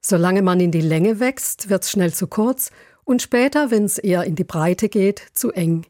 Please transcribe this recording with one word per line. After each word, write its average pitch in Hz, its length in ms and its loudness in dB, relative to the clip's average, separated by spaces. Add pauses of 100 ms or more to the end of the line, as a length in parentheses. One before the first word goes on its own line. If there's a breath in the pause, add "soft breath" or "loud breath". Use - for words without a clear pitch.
Solange 185 420 2
man 180 180 4
in 175 100 2
die 165 100 0
Länge 165 400 2
wächst, 254 480 -4
wird's 190 220 -2
schnell 180 220 0
zu - 140 -6
kurz 240 440 -2 (340 soft breath)
und 247 180 0
später, 277 480 0
wenn's 214 280 0
eher 180 260 0
in 165 100 -2
die 180 100 -2
Breite 175 440 0
geht, 202 340 0 (100)
zu - 200 -4
eng. 165 380 -2